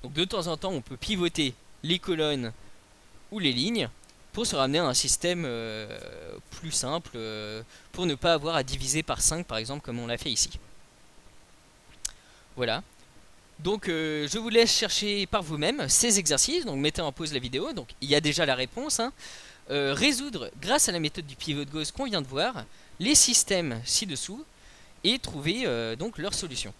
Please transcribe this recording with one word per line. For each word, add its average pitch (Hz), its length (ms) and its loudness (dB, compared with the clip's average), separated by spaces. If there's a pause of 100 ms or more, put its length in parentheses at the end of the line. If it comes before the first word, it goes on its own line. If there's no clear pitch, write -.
Donc 135 120 -12
de 156 100 2
temps 185 240 -2
en 165 80 -2
temps, 190 160 -4
on 151 100 -2
peut 131 160 -12
pivoter 170 560 0 (300)
les 170 160 0
colonnes 147 540 0 (760)
ou 214 80 -6
les 151 120 4
lignes 147 380 0 (420)
pour 220 160 -2
se - 80 0
ramener 139 240 4
à 175 60 4
un 127 80 2
système, 170 520 2
euh, 110 540 -6 (520)
plus 160 200 -10
simple, 151 440 -2
euh, 110 460 -6 (300)
pour 180 140 -2
ne 151 100 2
pas 170 160 2
avoir 160 240 2
à 139 80 2
diviser 139 400 0
par 123 160 -2
cinq, 165 260 2
par 113 120 -4
exemple, 123 260 -6
comme 120 160 -6
on 117 80 -6
l'a 117 100 0
fait - 140 -4
ici. - 200 0 (2000)
Voilà. 117 260 -2 (760)
Donc, 196 300 -2
euh, 156 420 -2
je 214 80 -2
vous 233 100 -4
laisse 233 240 6
chercher 202 540 0
par 202 160 0
vous-même 156 460 0
ces 220 280 6
exercices. 196 480 2
Donc, 143 140 -2
mettez 151 220 2
en 151 100 0
pause 156 220 -6
la 135 60 0
vidéo. 131 340 -4
Donc, 185 160 -8 (100)
il 139 100 -6
y 143 60 8
a 147 60 8
déjà 151 240 4
la 135 100 4
réponse, 226 460 -2
hein. 247 100 0 (580)
Euh, 139 240 2
résoudre, 240 560 0 (120)
grâce 240 280 4
à - 40 0
la 175 60 0
méthode 156 280 -2
du 135 80 -14
pivot 147 300 -2
de 143 40 -14
Gauss 151 220 -4
qu'on - 140 -4
vient 208 160 -2
de 135 60 -6
voir, 147 380 -2 (340)
les 247 160 4
systèmes 170 720 4
ci-dessous 202 580 -2 (600)
et 240 160 2
trouver, 165 460 -2
euh, 117 300 0
donc 160 220 -6
leur 196 160 -4
solution. 127 460 -6